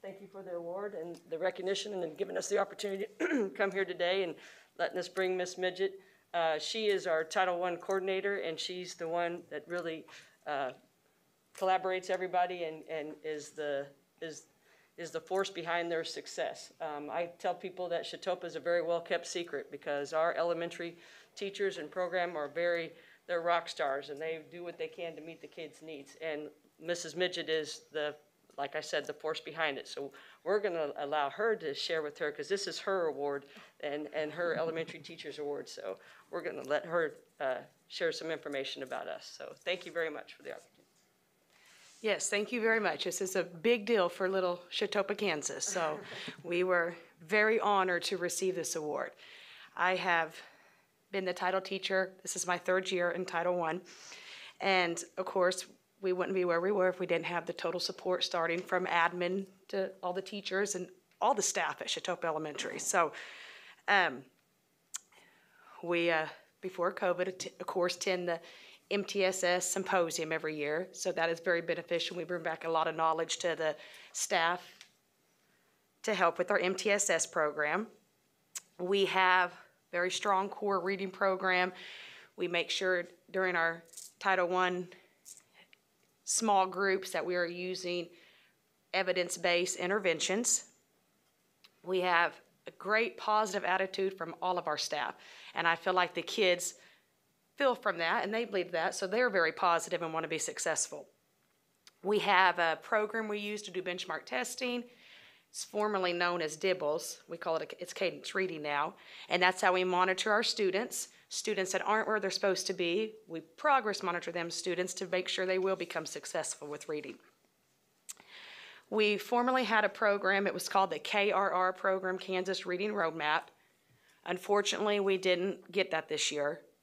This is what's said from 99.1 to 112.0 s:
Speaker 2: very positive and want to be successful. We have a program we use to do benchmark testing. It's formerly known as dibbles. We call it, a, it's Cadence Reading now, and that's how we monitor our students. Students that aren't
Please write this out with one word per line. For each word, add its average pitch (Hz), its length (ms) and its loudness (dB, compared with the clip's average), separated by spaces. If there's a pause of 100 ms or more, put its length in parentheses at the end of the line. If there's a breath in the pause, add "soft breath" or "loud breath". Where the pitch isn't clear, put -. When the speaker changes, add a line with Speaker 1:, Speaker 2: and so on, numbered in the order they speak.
Speaker 2:
very 165 200 4
positive 170 520 2
and 160 100 -2
want 160 100 0
to 160 40 -4
be 160 100 -2
successful. 151 720 -2 (960)
We 202 160 4
have 180 400 6
a 160 240 4
program 214 440 0
we 208 120 -4
use 208 240 -6
to 190 80 -12
do 180 100 -4
benchmark 175 440 -6
testing. 247 580 -4 (640 loud breath)
It's - 140 -10
formerly 202 500 0
known 175 300 0
as 156 120 -4
dibbles. 170 640 0 (100)
We 165 100 -10
call 165 180 -2
it, 156 180 -4
a, - 80 -12
it's - 120 -10
Cadence 156 420 -4
Reading 175 260 -2
now, 147 320 0 (340 loud breath)
and 180 140 4
that's 180 180 8
how 185 140 6
we 185 100 4
monitor 185 480 4
our 220 120 6
students. 208 640 0 (220 loud breath)
Students 190 420 -2
that 185 160 0
aren't 214 200 2